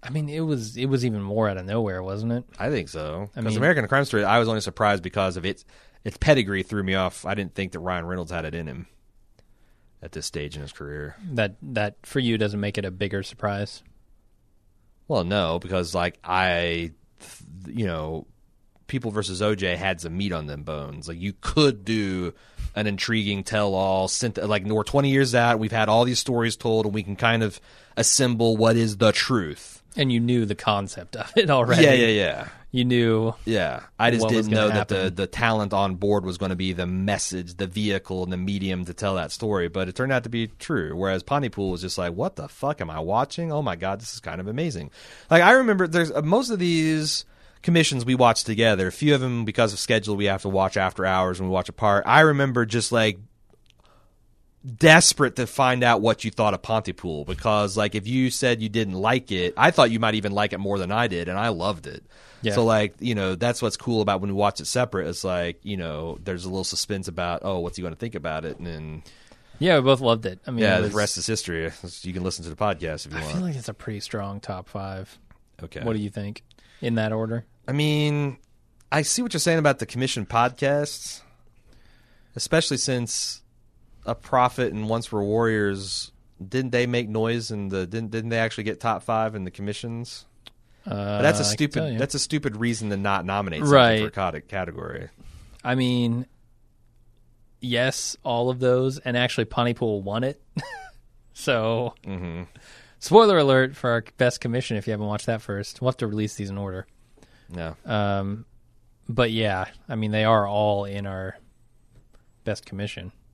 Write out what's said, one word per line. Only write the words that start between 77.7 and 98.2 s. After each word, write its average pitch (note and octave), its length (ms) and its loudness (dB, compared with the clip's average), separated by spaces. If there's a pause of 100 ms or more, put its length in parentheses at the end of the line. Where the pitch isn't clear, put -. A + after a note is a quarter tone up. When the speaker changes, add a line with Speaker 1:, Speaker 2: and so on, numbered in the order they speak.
Speaker 2:
mean, D3 640 0 (520)
I D3+ 120 2
see - 200 0
what A#3+ 120 -4
you're D#3+ 60 0
saying E3 180 4
about D3 200 4
the A#2 80 -4
commission B2 380 -2
podcasts, C3+ 960 0 (1120)
especially D3+ 440 0
since - 640 -4 (640)
A A#2 80 -2
Prophet B2 580 2
and G#2+ 160 -6
Once A#2 240 -2
Were G#2 100 0
Warriors, G#2 880 0 (320)
didn't B2+ 300 -4
they B2 140 2
make A#2+ 240 0
noise A2+ 400 -2
and G2+ 200 -6
the, F#2+ 160 -2
didn't, A2 260 -6
didn't A2+ 180 -4
they A#2 80 0
actually A2+ 260 -2
get G#2+ 160 -4
top A2 220 -2
five A2 320 0
in G2 100 -8
the F2+ 60 -8
commissions? A#2 720 -10 (640)
Speaker 1:
Uh, G2+ 320 -4
Speaker 2:
But G#2 40 2
that's D#3+ 160 4
a - 40 0
Speaker 1:
I - 20 0
can - 80 0
Speaker 2:
stupid, C#3+ 220 -2
Speaker 1:
tell D#3 180 -2
you. A2+ 60 -4
Speaker 2:
that's C3+ 160 -2
a C#3 40 -4
stupid C#3 380 -4
reason A2+ 320 -2
to G2+ 80 -2
not G2 300 0
nominate F#2+ 340 -2
something D3 140 6
Speaker 1:
Right. A#2 260 8
Speaker 2:
for G#2+ 60 0 (200)
a E2+ 60 -2
cate-, D2+ 160 -12
category. - 640 -8 (520)
Speaker 1:
I B2 120 -2
mean, B2 520 0 (1300)
yes, B2 640 -2